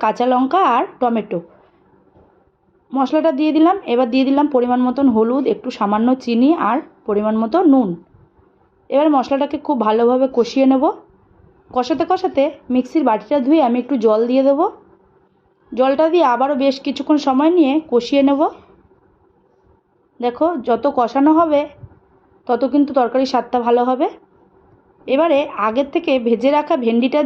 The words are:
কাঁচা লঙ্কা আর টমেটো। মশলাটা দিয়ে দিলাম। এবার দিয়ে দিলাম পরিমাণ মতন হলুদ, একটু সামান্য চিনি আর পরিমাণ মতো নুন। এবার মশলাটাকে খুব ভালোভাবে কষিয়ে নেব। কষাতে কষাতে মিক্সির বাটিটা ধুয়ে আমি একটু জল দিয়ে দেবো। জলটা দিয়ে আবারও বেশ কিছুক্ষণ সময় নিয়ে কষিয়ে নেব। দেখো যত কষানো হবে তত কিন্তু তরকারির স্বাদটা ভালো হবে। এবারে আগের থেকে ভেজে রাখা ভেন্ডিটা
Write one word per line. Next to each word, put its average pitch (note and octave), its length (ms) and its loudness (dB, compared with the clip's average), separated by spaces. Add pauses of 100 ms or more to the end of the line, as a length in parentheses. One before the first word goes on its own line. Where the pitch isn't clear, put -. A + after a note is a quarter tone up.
কাঁচা A3 240 -2
লঙ্কা C4 340 0 (140)
আর C4 100 0 (140)
টমেটো। A3 400 -4 (1500)
মশলাটা D4 420 0
দিয়ে D4+ 200 -2
দিলাম। D#4+ 240 2 (100)
এবার A#3+ 240 0
দিয়ে C4 180 2
দিলাম C#4 260 2
পরিমাণ B3 320 0
মতন B3+ 220 0
হলুদ, A3+ 360 2 (100)
একটু G#3 160 -8
সামান্য G#3+ 380 -2 (160)
চিনি A#3+ 260 2 (180)
আর A#3+ 100 -2 (260)
পরিমাণ G#3+ 380 -2
মতো A3+ 160 0 (140)
নুন। B3+ 160 2 (1000)
এবার D4 200 2
মশলাটাকে C#4 460 -2 (100)
খুব D4 140 -2
ভালোভাবে A#3 460 2 (100)
কষিয়ে B3 300 0
নেব। C4 180 2 (840)
কষাতে C4 400 -2
কষাতে F#4 340 0 (260)
মিক্সির B3+ 340 -2
বাটিটা A3 360 -2
ধুয়ে C#4+ 220 2
আমি A#3+ 200 0
একটু B3+ 120 -6 (100)
জল A3 220 2
দিয়ে C4 220 2
দেবো। C#4 160 2 (1080)
জলটা C4+ 380 2
দিয়ে E4+ 140 2 (100)
আবারও C4 200 0
বেশ B3+ 300 0
কিছুক্ষণ C4 420 -2
সময় C#4+ 240 2
নিয়ে D#4+ 220 2 (160)
কষিয়ে B3 340 2
নেব। C#4 180 2 (1800)
দেখো A#3+ 260 -2 (200)
যত A#3 180 0 (120)
কষানো C4+ 420 2
হবে D#4 220 2 (840)
তত A#3 240 -2
কিন্তু C#4+ 280 2
তরকারির C4 340 0
স্বাদটা A#3+ 280 -2
ভালো A#3+ 240 0
হবে। B3+ 220 0 (1000)
এবারে D4 320 0 (280)
আগের B3+ 280 -2
থেকে E4+ 180 -2 (140)
ভেজে A#3 240 0
রাখা D4 260 0
ভেন্ডিটা B3 500 0